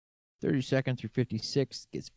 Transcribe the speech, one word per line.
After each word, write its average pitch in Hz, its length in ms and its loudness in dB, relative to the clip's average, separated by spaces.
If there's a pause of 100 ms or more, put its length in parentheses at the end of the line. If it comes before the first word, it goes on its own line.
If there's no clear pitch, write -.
(420)
Thirty-second 131 560 2
through 113 160 -6
fifty-sixth - 800 0
gets - 240 -8